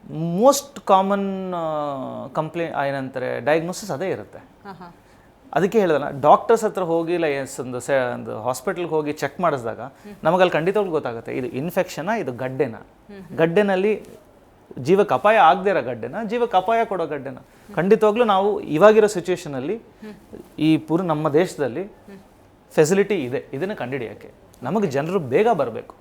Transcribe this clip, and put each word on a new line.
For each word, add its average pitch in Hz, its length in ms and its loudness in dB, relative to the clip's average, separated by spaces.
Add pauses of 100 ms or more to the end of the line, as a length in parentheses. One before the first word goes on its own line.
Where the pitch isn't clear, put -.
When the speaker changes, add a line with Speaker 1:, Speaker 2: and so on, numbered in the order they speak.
(120)
Speaker 1:
ಮೋಸ್ಟ್ 175 680 0
ಕಾಮನ್, 196 720 2
ಆ, 143 720 -6
ಕಂಪ್ಲೇಂಟ್ 156 500 -6 (100)
ಏನಂತಾರೆ, 127 580 -6
ಡಯಾಗ್ನೋಸಿಸ್ 170 460 -2
ಅದೇ 160 180 -6
ಇರುತ್ತೆ. 104 300 -10
Speaker 2:
ಹಾ, - 340 -20
ಹಾ. 175 220 -20 (580)
Speaker 1:
ಅದಕ್ಕೆ 185 260 2
ಹೇಳಿದಲ್ಲ, 143 420 0
ಡಾಕ್ಟರ್ಸ್ 208 420 4
ಹತ್ರ 196 180 -2
ಹೋಗಿ, 165 320 0
ಇಲ್ಲ 165 120 0
ಎಸ್ 139 340 -4
ಒಂದು 123 200 -8
ಸೆ-, 123 340 0
ಒಂದು 113 280 -8
ಹಾಸ್ಪಿಟಲ್ಗೆ 165 480 -4
ಹೋಗಿ 151 220 -2
ಚೆಕ್ 147 280 -6
ಮಾಡಿಸಿದಾಗ 117 400 -2 (440)
ನಮಗಲ್ಲಿ 175 280 6
ಖಂಡಿತವಾಗ್ಲೂ 185 400 0
ಗೊತ್ತಾಗುತ್ತೆ, 123 460 -4
ಇದು 127 100 -4
ಇನ್ಫೆಕ್ಷನಾ, 170 680 -4
ಇದು 156 160 -4
ಗಡ್ಡೆನಾ, 127 560 -6 (500)
ಗಡ್ಡೆನಲ್ಲಿ 190 680 2 (760)
ಜೀವಕ್ಕೆ 175 340 4
ಅಪಾಯ 208 240 4
ಆಗದೆ 185 320 6
ಇರೋ 160 120 0
ಗಡ್ಡೆನಾ, 123 420 -8
ಜೀವಕ್ಕೆ 226 340 0
ಅಪಾಯ 226 280 2
ಕೊಡೋ 185 200 -4
ಗಡ್ಡೆನಾ. 135 400 -10 (300)
ಖಂಡಿತವಾಗ್ಲೂ 208 480 4
ನಾವು 202 360 2
ಇವಾಗಿರೋ 208 480 6
ಸಿಚುವೇಶನಲ್ಲಿ 175 720 -4 (800)
ಈ 156 180 4
ಪೂರ 156 240 -2
ನಮ್ಮ 156 280 -2
ದೇಶದಲ್ಲಿ 147 580 -2 (840)
ಫೆಸಿಲಿಟಿ 190 520 2
ಇದೆ 123 300 -6
ಇದನ್ನ 185 200 -6
ಕಂಡುಹಿಡಿಯೋಕ್ಕೆ. 120 560 -10 (340)
ನಮಗೆ 185 240 0
ಜನರು 156 320 -2
ಬೇಗ 156 300 2
ಬರಬೇಕು 120 520 -4